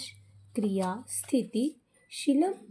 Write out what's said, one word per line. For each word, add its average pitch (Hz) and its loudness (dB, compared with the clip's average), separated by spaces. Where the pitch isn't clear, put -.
ક્રિયા, 196 0
સ્થિતિ, - 0
શીલમ 302 2